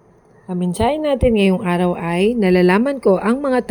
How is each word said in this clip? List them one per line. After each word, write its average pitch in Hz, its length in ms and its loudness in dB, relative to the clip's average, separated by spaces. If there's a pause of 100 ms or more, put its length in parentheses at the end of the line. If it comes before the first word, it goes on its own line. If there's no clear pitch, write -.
(440)
Pamintsahin 185 560 -4
natin 254 400 0
ngayong 190 240 2
araw 175 320 -2
ay, 180 400 -2
nalalaman 196 640 2
ko 190 160 2
ang 226 240 -2
mga 254 300 -2